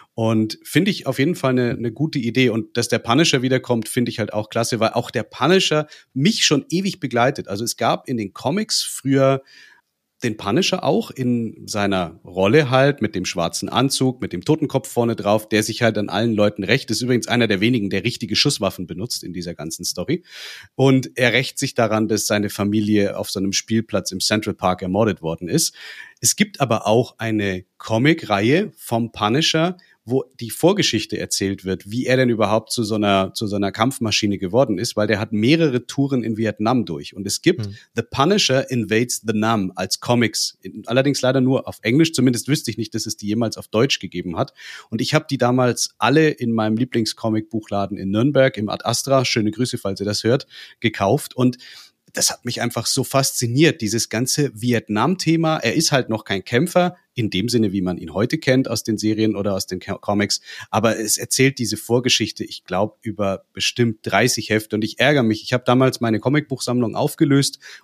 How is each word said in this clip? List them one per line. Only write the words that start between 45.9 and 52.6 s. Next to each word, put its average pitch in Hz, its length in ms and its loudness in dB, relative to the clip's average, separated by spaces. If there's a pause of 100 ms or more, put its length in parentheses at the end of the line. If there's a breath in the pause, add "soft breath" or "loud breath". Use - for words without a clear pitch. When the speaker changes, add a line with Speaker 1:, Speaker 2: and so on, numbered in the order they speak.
Speaker 1:
alle 147 320 6
in 117 220 -2
meinem 110 240 0
Lieblingscomic-Buchladen 110 1200 -2
in 95 120 -6
Nürnberg, 135 460 2
im 104 120 -4
Ad - 160 -8
Astra, 131 400 0
schöne 107 260 0
Grüße, 123 260 -2
falls 98 240 -6
ihr 98 60 -4
das 104 160 -2
hört, 123 240 2 (320 loud breath)
gekauft. 110 560 0
Und 127 240 2 (540 loud breath)
das - 180 0
hat - 160 -10
mich 117 160 -4